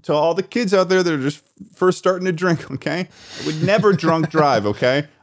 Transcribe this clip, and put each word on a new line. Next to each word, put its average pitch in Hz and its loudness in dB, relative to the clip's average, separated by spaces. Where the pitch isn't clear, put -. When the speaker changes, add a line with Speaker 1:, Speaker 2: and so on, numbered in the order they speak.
Speaker 1:
to 160 -4
all 151 0
the 185 -4
kids 202 -2
out 185 2
there 185 2
that 170 0
are 143 -4
just 143 -4
first 185 2
starting 185 -2
to 185 0
drink, 175 -2
okay? 160 -6
I - -10
would 156 -4
never 202 4
Speaker 2:
<laughs> - -
Speaker 1:
drunk 160 0
drive, 139 2
okay? 131 0